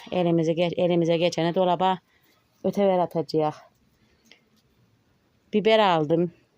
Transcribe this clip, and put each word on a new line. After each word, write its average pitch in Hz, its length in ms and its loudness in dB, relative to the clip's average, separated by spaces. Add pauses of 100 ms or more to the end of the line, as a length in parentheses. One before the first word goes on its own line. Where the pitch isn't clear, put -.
(100)
Elimize 170 420 0
ge-, 170 280 -2
elimize 170 360 2
geçeni 165 380 -2
dolaba 185 440 0 (680)
öteber 190 340 0
atacağız. 156 560 -2 (2000)
Biber 214 260 2
aldım. 170 540 2 (260)